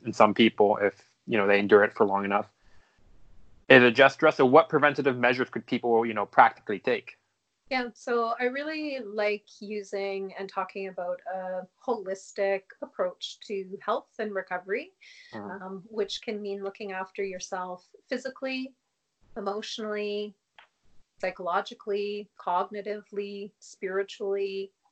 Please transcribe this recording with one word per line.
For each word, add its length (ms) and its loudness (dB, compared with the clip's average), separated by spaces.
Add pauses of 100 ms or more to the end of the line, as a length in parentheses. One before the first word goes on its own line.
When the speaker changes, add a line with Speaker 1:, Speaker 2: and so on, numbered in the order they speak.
Speaker 1:
in 80 -6
some 220 6
people 440 4
if, 160 0 (320)
you 120 0
know, 80 4
they 120 6
endure 260 8
it 100 2
for 100 2
long 200 0
enough. 240 0 (1200)
Is 140 10
it 100 6
just 240 6
stress? 200 2
So 80 4
what 240 8
preventative 480 2
measures 320 2
could 160 -10
people, 400 0
you 100 -4
know, 120 -2
practically 520 4
take? 380 -4 (540)
Speaker 2:
Yeah, 240 -4
so 440 -4
I 60 -2
really 580 -4
like 420 -2 (160)
using 800 -8
and 80 -10
talking 420 -8
about 320 -8 (140)
a 280 -8 (240)
holistic 760 -4 (200)
approach 640 -8
to 180 -8 (160)
health 280 -6 (100)
and 160 -6
recovery, 580 -8 (400)
Speaker 1:
Mm-hmm. 320 -12
Speaker 2:
um, 240 -12
which 320 -6
can 220 -8
mean 200 -8
looking 300 -10
after 320 -8
yourself 640 -10 (220)
physically, 640 -8 (640)
emotionally, 960 -8 (840)
psychologically, 1080 -6 (100)
cognitively, 1120 -6 (100)
spiritually, 1080 -6 (220)